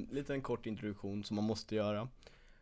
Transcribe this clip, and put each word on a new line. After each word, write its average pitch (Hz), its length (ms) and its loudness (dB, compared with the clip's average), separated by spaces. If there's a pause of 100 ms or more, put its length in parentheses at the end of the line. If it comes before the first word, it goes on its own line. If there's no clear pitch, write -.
(120)
liten 139 300 0
kort 120 240 0
introduktion 104 580 -2
som 104 120 0
man 104 100 4
måste 107 300 2
göra. 104 320 2 (540)